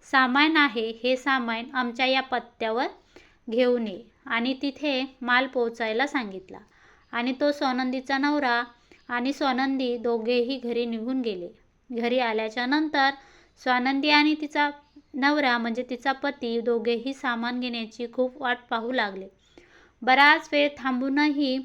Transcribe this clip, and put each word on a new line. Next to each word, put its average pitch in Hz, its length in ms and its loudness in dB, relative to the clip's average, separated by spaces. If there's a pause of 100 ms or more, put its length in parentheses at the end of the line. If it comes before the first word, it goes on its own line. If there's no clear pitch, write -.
(120)
सामान 277 460 4
आहे, 233 320 2 (140)
हे 254 140 2
सामान 247 560 -2
आमच्या 247 320 -2
या 262 160 2
पत्त्यावर 240 680 -4 (600)
घेऊन 240 400 2
ये 202 140 -10 (260)
आणि 233 340 0
तिथे 277 420 -2 (180)
माल 247 260 2
पोहोचायला 233 600 -2
सांगितला." 202 500 -8 (560)
आणि 240 260 -2
तो 294 120 2
स्वानंदीचा 262 680 -2
नवरा 269 440 2 (480)
आणि 247 240 -2
स्वानंदी 262 640 0
दोघेही 233 640 0
घरी 240 260 -2
निघून 233 360 -4
गेले. 190 280 -6 (400)
घरी 240 300 0
आल्याच्या 220 460 -2
नंतर 294 440 2 (520)
स्वानंदी 262 480 0
आणि 294 320 6
तिचा 294 280 0 (460)
नवरा 277 420 2
म्हणजे 233 320 -4
तिचा 262 240 -4
पती 262 480 -4
दोघेही 233 520 -2
सामान 247 460 -4
घेण्याची 240 540 -6
खूप 254 280 -2
वाट 247 160 0 (120)
पाहू 233 220 -2
लागले. 196 360 -4 (720)
बराच 285 500 6
वेळ 294 160 4 (100)
थांबूनही 269 880 0